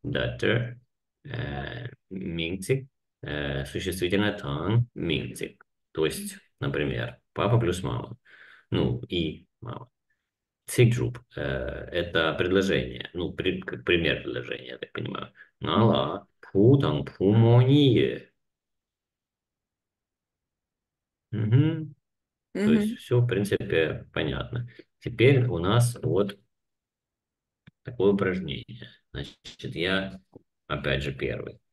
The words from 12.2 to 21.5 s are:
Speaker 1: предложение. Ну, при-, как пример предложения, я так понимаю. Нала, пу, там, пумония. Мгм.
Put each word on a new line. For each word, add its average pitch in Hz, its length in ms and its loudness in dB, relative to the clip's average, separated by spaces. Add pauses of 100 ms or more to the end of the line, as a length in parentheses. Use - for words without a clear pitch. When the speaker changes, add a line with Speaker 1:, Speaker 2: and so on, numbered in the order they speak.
Speaker 1:
предложение. 87 800 0
Ну, 82 180 -4
при-, 92 300 -2
как - 220 -10
пример 80 380 2
предложения, 62 500 -8
я 62 60 -14
так - 140 -14
понимаю. - 400 -8 (280)
Нала, 82 680 2 (260)
пу, 117 260 8
там, 73 280 0
пумония. 117 1200 4 (3000)
Мгм. 147 640 2 (680)